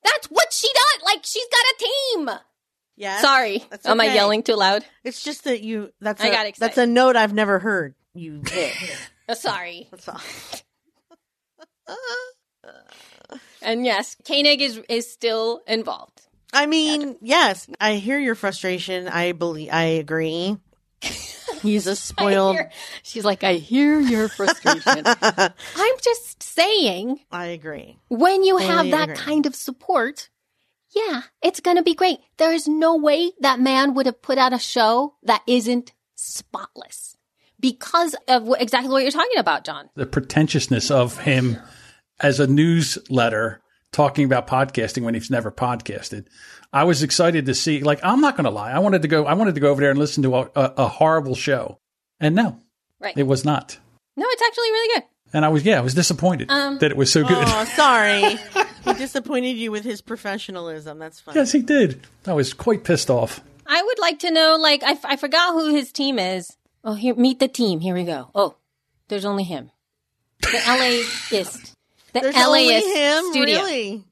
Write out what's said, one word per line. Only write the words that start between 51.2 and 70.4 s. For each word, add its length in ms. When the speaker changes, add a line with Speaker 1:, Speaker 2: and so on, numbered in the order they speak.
Speaker 3:
show. 420
And 140
no, 260
Speaker 1:
Right. 160
Speaker 3:
it 120
was 180
not. 320
Speaker 1:
No, 100
it's 140
actually 300
really 240
good. 80
Speaker 3:
And 120
I 40
was, 140
yeah, 140
I 40
was 120
disappointed 560
Speaker 1:
Um, 300
Speaker 3:
that 100
it 80
was 140
so 120
good. 140
Speaker 2:
Oh, 280
Speaker 3:
<laughs> 100
Speaker 2:
sorry. 640
He 120
disappointed 600
you 140
with 120
his 180
professionalism. 960
That's 220
funny. 200
Speaker 3:
Yes, 120
he 100
did. 400
I 80
was 220
quite 280
pissed 280
off. 300
Speaker 1:
I 160
would 160
like 200
to 120
know, 280
like, 220
I, 120
f-, 120
I 120
forgot 360
who 220
his 160
team 260
is. 400
Oh, 120
here, 180
meet 260
the 80
team. 340
Here 120
we 100
go. 300
Oh, 220
there's 160
only 180
him. 260